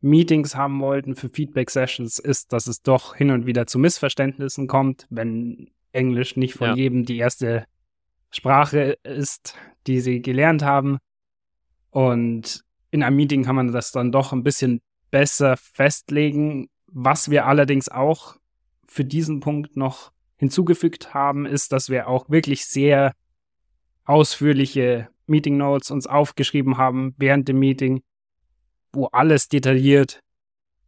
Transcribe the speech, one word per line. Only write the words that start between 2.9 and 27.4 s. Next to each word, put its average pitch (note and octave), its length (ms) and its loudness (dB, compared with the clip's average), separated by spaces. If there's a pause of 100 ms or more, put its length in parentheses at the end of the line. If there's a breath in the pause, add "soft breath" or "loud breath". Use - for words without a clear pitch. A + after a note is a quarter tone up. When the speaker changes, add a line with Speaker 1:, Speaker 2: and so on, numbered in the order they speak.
Speaker 1:
hin C#3+ 160 2
und A#2+ 140 0
wieder A#2+ 220 -2
zu - 120 -4
Missverständnissen C#3 880 -2
kommt, C3+ 420 0
wenn A2+ 600 -8 (220)
Englisch B2+ 460 -2
nicht B2+ 180 -2
von A#2 140 -2
Speaker 2:
Ja. A2 60 0
Speaker 1:
jedem B2+ 300 0
die A#2+ 120 -6
erste A#2 480 -2 (680)
Sprache C#3+ 720 0
ist, - 520 -8 (320 loud breath)
die C3 120 0
sie B2 220 -2
gelernt C#3+ 420 2
haben. C#3 360 0 (880)
Und A#2+ 760 -2 (280)
in D3+ 120 0
einem C3+ 140 2
Meeting C#3+ 260 2
kann B2+ 120 0
man B2+ 160 0
das A#2+ 200 -6
dann B2 200 -2
doch C3 200 0
ein B2+ 120 -4
bisschen B2+ 380 0 (300)
besser C#3 460 2
festlegen. D3 1120 -2 (180)
Was C#3 420 0
wir C#3+ 160 2
allerdings C#3 440 2
auch D3 460 -2 (520)
für - 160 -6
diesen D3+ 380 -4
Punkt D3 340 -6
noch C3+ 360 -6 (260)
hinzugefügt E3 760 0
haben, C#3+ 320 -2
ist, C#3+ 280 -4
dass C3 160 -2
wir B2+ 180 -4
auch B2+ 220 -2
wirklich D3 380 0
sehr C#3 460 2 (920)
ausführliche C3+ 1040 2 (180)
Meeting D3+ 300 2
Notes C#3 340 -2
uns C#3 160 -6
aufgeschrieben C#3 680 0
haben C3 400 0
während C#3 300 2